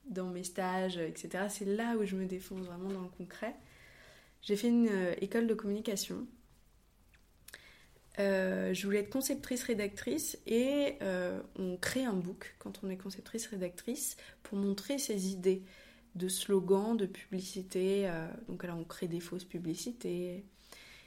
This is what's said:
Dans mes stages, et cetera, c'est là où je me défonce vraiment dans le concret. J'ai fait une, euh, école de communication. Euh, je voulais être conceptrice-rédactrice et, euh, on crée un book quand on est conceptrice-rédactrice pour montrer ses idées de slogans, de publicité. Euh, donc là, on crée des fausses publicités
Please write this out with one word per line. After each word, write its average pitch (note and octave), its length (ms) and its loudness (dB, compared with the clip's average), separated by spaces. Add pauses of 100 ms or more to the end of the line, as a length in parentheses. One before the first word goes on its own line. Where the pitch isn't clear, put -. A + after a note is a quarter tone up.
Dans F#3+ 240 -4
mes F3+ 160 -6
stages, F#3 540 0
et D#3+ 180 -2
cetera, F#3 320 -2
c'est G3+ 160 -4
là A3+ 320 2
où G#3+ 80 4
je F#3+ 100 0
me F#3+ 120 0
défonce F#3 400 -6
vraiment F3+ 240 -6
dans F#3 120 -4
le F3+ 60 -6
concret. G3 480 -8 (840)
J'ai G#3 120 2
fait A3 140 2
une, A#3 200 8
euh, F#3 340 4
école A#3 240 2
de A3 80 4
communication. G#3 720 -2 (1900)
Euh, F#3+ 560 4
je F#3 100 0
voulais G3+ 140 4
être G#3 120 0
conceptrice-rédactrice B3+ 1300 0
et, C#4 580 4
euh, F#3 380 0 (140)
on F#3 220 -2
crée C4 280 0
un A3+ 100 2
book F3+ 440 -4
quand G3 240 -10
on F#3+ 80 -4
est F#3 60 -4
conceptrice-rédactrice G3 1200 -6 (260)
pour G3+ 160 -4
montrer G3+ 400 0
ses G3 300 0
idées F#3+ 340 4 (540)
de F3+ 100 0
slogans, G3 720 4
de G3+ 100 2
publicité. F#3 1000 0
Euh, E3 180 -2 (220)
donc F3+ 160 -6
là, F3 100 -4
on E3 80 -4
crée - 240 -6
des E3+ 140 -2
fausses F3+ 240 -8
publicités F3+ 1000 -4 (640)